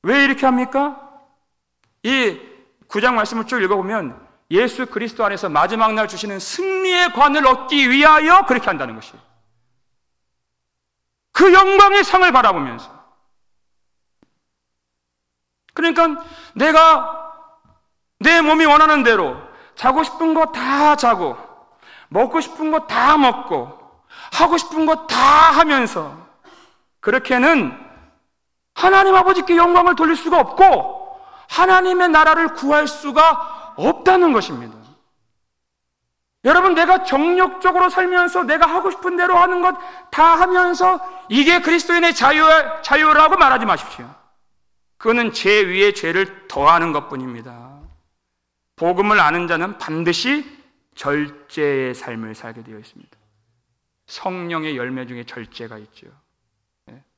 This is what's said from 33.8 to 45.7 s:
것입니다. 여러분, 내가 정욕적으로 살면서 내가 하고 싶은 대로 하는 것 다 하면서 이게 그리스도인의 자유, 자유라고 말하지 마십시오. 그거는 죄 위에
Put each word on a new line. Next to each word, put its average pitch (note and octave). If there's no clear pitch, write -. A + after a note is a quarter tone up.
것입니다. A#2+
여러분, F4+
내가 F4+
정욕적으로 F4+
살면서 F4+
내가 D#4
하고 F#4
싶은 F4+
대로 F4+
하는 F4+
것 F4+
다 D#4+
하면서 F4+
이게 D4+
그리스도인의 E4+
자유, D4+
자유라고 D#4
말하지 C4
마십시오. C#3+
그거는 A#3
죄 G#3
위에 G3